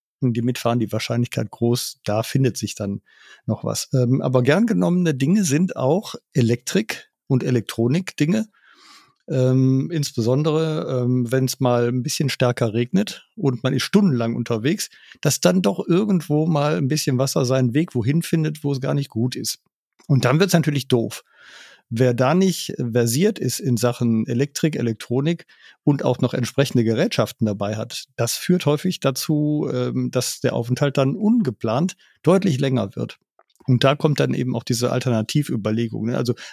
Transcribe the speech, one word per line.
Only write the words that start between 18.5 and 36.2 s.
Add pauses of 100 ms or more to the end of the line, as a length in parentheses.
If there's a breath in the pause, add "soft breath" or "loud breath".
wo
es
gar
nicht
gut
ist. (480)
Und
dann
wird's
natürlich
doof. (640 loud breath)
Wer
da
nicht
versiert
ist
in
Sachen
Elektrik,
Elektronik (380 loud breath)
und
auch
noch
entsprechende
Gerätschaften
dabei
hat, (100)
das
führt
häufig
dazu,
ähm,
dass
der
Aufenthalt
dann
ungeplant (260 soft breath)
deutlich
länger
wird. (480)
Und
da
kommt
dann
eben
auch
diese
Alternativüberlegung,
ne?
Also, (180 loud breath)